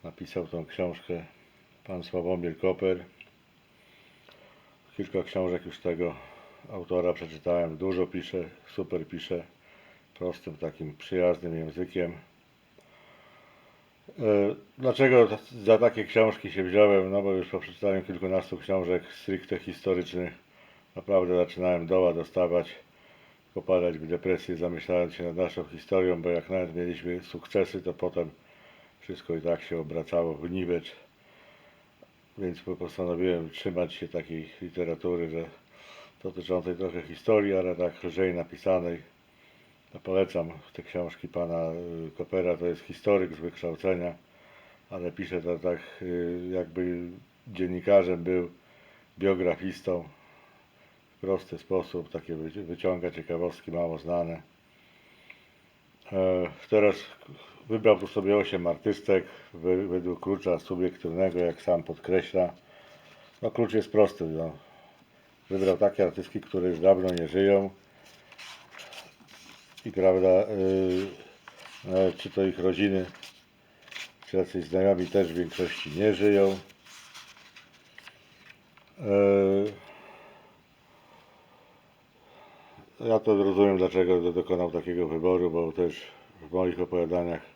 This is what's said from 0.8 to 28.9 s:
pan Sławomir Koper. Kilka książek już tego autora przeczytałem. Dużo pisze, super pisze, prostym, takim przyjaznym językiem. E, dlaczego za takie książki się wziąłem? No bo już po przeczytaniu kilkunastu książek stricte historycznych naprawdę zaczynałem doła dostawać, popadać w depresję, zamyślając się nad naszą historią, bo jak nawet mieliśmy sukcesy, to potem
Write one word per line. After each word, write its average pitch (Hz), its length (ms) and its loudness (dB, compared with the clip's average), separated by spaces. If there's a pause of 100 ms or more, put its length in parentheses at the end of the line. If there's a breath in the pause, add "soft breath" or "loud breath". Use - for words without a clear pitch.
pan 90 160 -8
Sławomir 87 540 -4
Koper. 92 460 0 (1900 soft breath)
Kilka 95 260 -4
książek 90 420 -4
już 87 140 -14
tego 85 360 -2 (560 loud breath)
autora 90 420 -2
przeczytałem. 82 640 -4
Dużo 92 300 -2
pisze, 90 360 -6 (240)
super 85 400 -6
pisze, 85 360 -6 (760 soft breath)
prostym, 85 380 -8
takim 78 400 -8
przyjaznym 87 600 0
językiem. 87 560 -4 (2000 soft breath)
E, 104 360 4 (220)
dlaczego 127 500 6 (240)
za 110 260 6
takie 113 260 4
książki 107 480 2
się 95 120 -2
wziąłem? 95 480 6
No 98 100 2
bo 98 120 0
już 92 160 -2
po 92 100 -6
przeczytaniu 95 420 -2
kilkunastu 92 560 -4
książek 90 460 0 (100)
stricte 92 460 -6
historycznych 90 720 -4 (640 soft breath)
naprawdę 92 400 2
zaczynałem 90 520 0
doła 90 260 4
dostawać, 85 640 0 (760 soft breath)
popadać 87 440 0
w 78 100 -10
depresję, 87 480 -2
zamyślając 87 580 -2
się 87 100 -10
nad 82 120 -6
naszą 87 280 -2
historią, 90 580 0
bo 87 80 -2
jak 85 200 -2
nawet 90 260 -4
mieliśmy 87 480 -6
sukcesy, 90 580 -2
to 87 120 -6
potem 87 360 -4 (680 soft breath)